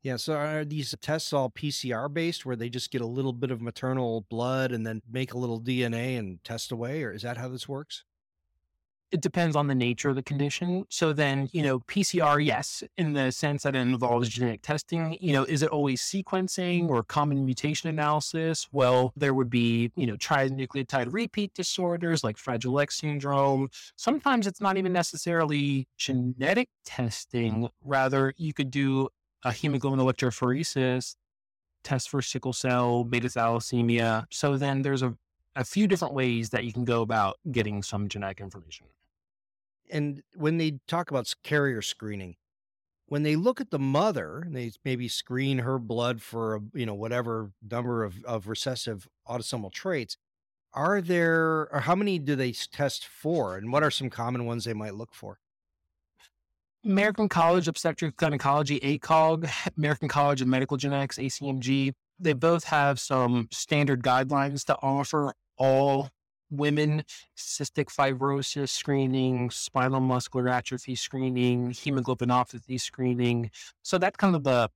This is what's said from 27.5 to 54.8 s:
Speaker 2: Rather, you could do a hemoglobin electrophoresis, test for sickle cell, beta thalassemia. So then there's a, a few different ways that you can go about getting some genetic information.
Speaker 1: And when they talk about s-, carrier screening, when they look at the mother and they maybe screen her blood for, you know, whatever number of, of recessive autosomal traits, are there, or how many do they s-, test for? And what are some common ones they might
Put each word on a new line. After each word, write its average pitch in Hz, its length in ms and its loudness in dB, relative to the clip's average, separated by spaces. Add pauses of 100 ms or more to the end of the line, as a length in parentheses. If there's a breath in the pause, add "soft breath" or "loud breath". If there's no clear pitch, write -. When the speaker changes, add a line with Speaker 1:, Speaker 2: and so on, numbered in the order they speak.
Speaker 2:
Rather, 135 540 2
you 156 160 -4
could 135 160 -2
do 135 400 0 (320)
a 123 100 0
hemoglobin 135 460 0
electrophoresis, 127 1160 0 (680)
test - 280 -4
for 139 100 0
sickle 127 320 -4
cell, 123 520 2
beta 120 220 0
thalassemia. 117 1040 2
So 143 280 0
then 135 240 0
there's 135 200 0
a, 123 140 -2 (400)
a 127 80 -2
few 208 220 2
different 170 260 2
ways 120 380 0
that 120 140 -2
you 110 100 -6
can 123 100 -2
go 117 160 4
about 107 380 2 (120)
getting 104 320 0
some 101 280 -4
genetic 98 320 -8
information. 95 460 -16 (1040)
Speaker 1:
And 147 320 -4 (120)
when 160 240 0
they 156 280 -2
talk 170 240 -4
about 127 140 -2
s-, - 180 -6
carrier 139 380 2
screening, 98 560 -10 (680)
when 147 160 0
they 151 120 4
look 233 280 2
at 214 80 -10
the 147 80 -2
mother 135 680 0
and 165 100 -10
they 120 180 -6 (120)
maybe 123 240 -2
screen 131 520 0
her 131 180 0
blood 120 420 -2
for, 110 400 -4 (140)
you 127 100 -4
know, 107 80 -4
whatever 113 600 -4 (100)
number 117 420 -2
of, 98 220 -8
of 110 200 -6
recessive 113 600 -6 (180)
autosomal 117 460 -6
traits, 156 460 -6 (560)
are 185 260 2
there, 165 720 4
or 143 120 2
how 170 100 4
many 196 240 0
do 143 180 0
they 127 140 0
s-, - 200 -8
test - 360 -2
for? 135 500 -2
And 110 160 -6
what 147 100 4
are 147 80 4
some 131 200 -4
common 123 340 -4
ones 117 220 -4
they 113 80 -4
might 104 220 -8